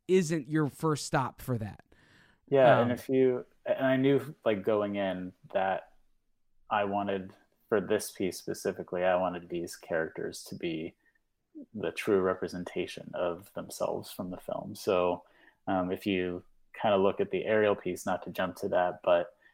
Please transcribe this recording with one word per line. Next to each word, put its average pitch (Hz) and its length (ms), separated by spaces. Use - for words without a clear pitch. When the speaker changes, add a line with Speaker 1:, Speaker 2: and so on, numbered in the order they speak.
Speaker 1:
isn't 170 420
your 151 200
first 151 380
stop - 360
for 123 160
that. 107 260
Speaker 2:
Yeah, 127 320
and 120 100
Speaker 1:
Um, - 20
Speaker 2:
if - 160
you, 131 360
and 127 180
I 131 120
knew, 135 380
like, 107 200
going 104 320
in 92 360
that 95 400
I 104 140
wanted, 98 480
for 107 120
this 98 300
piece 92 280
specifically, 90 680
I 92 120
wanted 87 320
these 87 280
characters 82 680
to - 100
be 165 400
the 90 180
true 101 280
representation 92 920
of 87 400
themselves - 580
from 92 180
the 87 80
film. - 360
So, 90 500
um, 92 260
if - 140
you 90 380
kinda 104 160
look 98 240
at 98 100
the 92 160
Ariel 107 300
piece, 90 300
not 92 180
to 92 60
jump 92 260
to 101 120
that, 90 340
but, 87 320